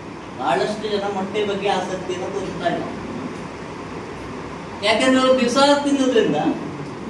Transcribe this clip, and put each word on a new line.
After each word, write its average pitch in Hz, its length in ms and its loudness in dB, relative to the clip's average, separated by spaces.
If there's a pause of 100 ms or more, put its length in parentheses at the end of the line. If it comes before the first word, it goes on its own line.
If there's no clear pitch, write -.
(400)
ಬಹಳಷ್ಟು 202 500 0
ಜನ 202 140 0 (100)
ಮೊಟ್ಟೆ 202 320 -2
ಬಗ್ಗೆ 196 240 0
ಆಸಕ್ತಿಯನ್ನು 185 640 -2
ತೋರಿಸ್ತಾ - 340 -4
ಇಲ್ಲ. - 160 0 (2000)
ಯಾಕಂದ್ರೆ 262 380 4
ಅವ್ರು 254 200 6
ದಿವಸ 240 160 2 (260)
ತಿನ್ನೋದ್ರಿಂದ 254 520 4 (760)